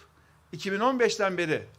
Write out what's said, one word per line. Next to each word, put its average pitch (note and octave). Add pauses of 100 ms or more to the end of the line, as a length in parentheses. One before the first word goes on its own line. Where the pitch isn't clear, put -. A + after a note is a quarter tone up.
(520)
iki F#3+
bin G3
on B3+
beşten G3+
beri D#3 (120)